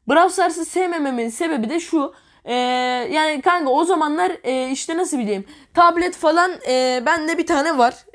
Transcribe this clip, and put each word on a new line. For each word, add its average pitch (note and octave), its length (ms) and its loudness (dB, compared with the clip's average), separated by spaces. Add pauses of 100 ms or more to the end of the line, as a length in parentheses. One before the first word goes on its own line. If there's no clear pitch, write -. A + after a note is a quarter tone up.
Brawl E4+ 240 4
Stars'ı E4+ 320 0
sevmememin C#4+ 640 -2
sebebi A3+ 400 -4
de E4 100 -4
şu. D#4+ 340 -4 (320)
E, A#3+ 80 -6 (580)
yani D#4 300 0
kanka F4 280 2
o D4 160 4
zamanlar, E4+ 460 0 (120)
e, C4 280 -2
işte E4 260 -4
nasıl E4 220 -2
bileyim, G3+ 260 -4 (280)
tablet E4+ 420 4
falan, E4+ 360 2 (160)
e, B3+ 380 0
bende D#4+ 320 0
bir E4 100 -2
tane D#4 300 0
var. B3 160 4 (220)